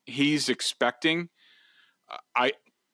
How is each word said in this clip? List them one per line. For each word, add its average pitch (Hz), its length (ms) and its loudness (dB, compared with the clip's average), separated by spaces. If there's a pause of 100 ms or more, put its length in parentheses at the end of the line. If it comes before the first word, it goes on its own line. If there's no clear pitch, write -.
he's 139 420 0
expecting? 160 800 0 (1080)
I, 123 160 2 (420)